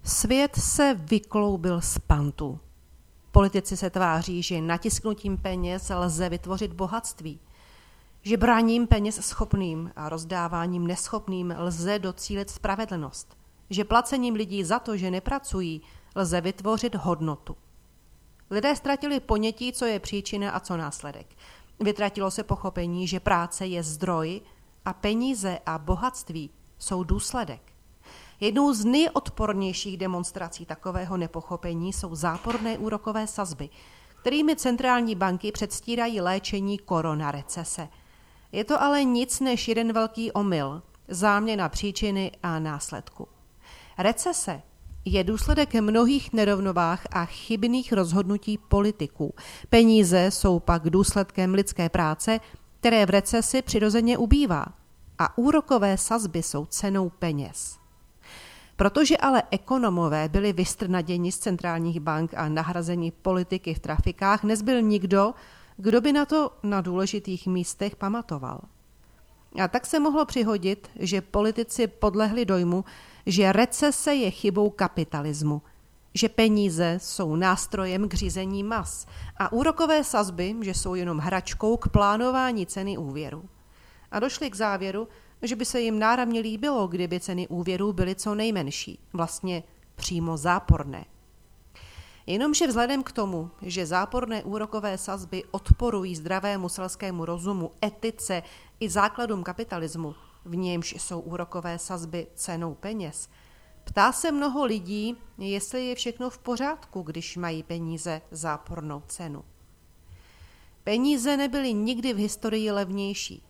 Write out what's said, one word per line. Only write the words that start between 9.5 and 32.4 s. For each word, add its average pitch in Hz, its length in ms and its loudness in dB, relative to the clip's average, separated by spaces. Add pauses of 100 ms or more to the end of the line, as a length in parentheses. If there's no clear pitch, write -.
a 151 140 -8
rozdáváním 170 800 -4
neschopným 180 680 -4
lze 175 420 -2
docílit 196 500 -6
spravedlnost, 196 880 -6 (320)
že 202 140 -2
placením 240 500 2
lidí 202 300 -2
za 208 160 0
to, 220 180 -4
že 185 140 -2
nepracují, 185 680 -4 (340)
lze 180 260 0
vytvořit 208 540 -2
hodnotu. 160 600 -2 (960)
Lidé 240 260 2
ztratili 277 440 0
ponětí, 220 540 0
co - 120 -4
je 214 140 0
příčina 202 520 -6
a 185 80 -4
co 180 180 -6
následek. 147 500 -10 (520)
Vytratilo 202 520 0
se 214 120 -6
pochopení, 180 640 -2
že 180 120 -4
práce 180 460 0
je 175 180 -4
zdroj 165 580 -2 (440)
a - 80 -2
peníze 214 720 0
a 160 120 -2
bohatství 165 720 -4 (300)
jsou 185 240 -4
důsledek. 156 580 -2 (760)
Jednou 262 340 4
z 208 120 0
nejodpornějších 208 1120 0
demonstrací 175 680 -6
takového 185 520 -6
nepochopení 170 760 -6
jsou 165 220 -8
záporné 214 600 -2